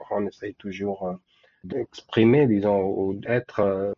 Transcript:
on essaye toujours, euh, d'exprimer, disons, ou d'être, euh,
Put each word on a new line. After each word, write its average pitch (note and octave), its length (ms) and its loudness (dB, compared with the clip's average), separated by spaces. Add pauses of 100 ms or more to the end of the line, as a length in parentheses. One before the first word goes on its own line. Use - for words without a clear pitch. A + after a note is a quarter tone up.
(100)
on G2+ 160 -2
essaye G2+ 280 -10
toujours, G2 540 -8
euh, F2+ 60 -6 (500)
d'exprimer, A#2+ 840 2
disons, G2+ 380 2
ou G2 300 -2
d'être, A#2 460 -4
euh, G2 380 0